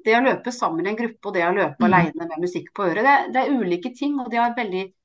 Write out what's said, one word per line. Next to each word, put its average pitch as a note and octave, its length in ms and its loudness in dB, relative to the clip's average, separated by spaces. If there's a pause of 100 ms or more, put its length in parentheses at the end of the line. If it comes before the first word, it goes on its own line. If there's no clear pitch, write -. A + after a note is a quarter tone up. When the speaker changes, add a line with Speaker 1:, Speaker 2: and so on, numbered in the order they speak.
Speaker 1:
Det A3 80 4
å A#3+ 100 4
løpe A#3+ 300 0
sammen E3+ 320 -2
i G3+ 60 0
en A3 40 -4
gruppe, A3+ 300 -8
og G3+ 80 -6
det F3+ 140 0
å F#3 80 2
løpe D#3+ 240 -2
Speaker 2:
Mhm. A3+ 140 4
Speaker 1:
alene E3 360 2
med D#3+ 160 -8
musikk E3+ 300 -8
på G3+ 100 -2
øret, F3 180 0
det, C#4 300 4
det C4 80 2
er C4+ 160 0
ulike F3+ 400 -2
ting, C#4+ 220 -2
og A#3+ 100 -8
de A#3 80 -2
har A#3+ 160 2
veldig G3 400 -6 (100)